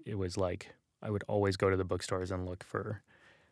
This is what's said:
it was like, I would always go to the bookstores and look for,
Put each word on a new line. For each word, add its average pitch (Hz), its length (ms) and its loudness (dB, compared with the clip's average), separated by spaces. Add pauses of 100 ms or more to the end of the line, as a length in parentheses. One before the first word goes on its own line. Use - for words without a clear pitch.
it 110 100 -4
was 92 220 -2
like, 92 360 -2 (280)
I 110 80 -4
would 101 180 0
always 101 280 4
go 98 140 4
to 95 60 4
the 92 80 2
bookstores 92 460 -2
and 92 160 -2
look 90 180 -8
for, 107 380 -4 (500)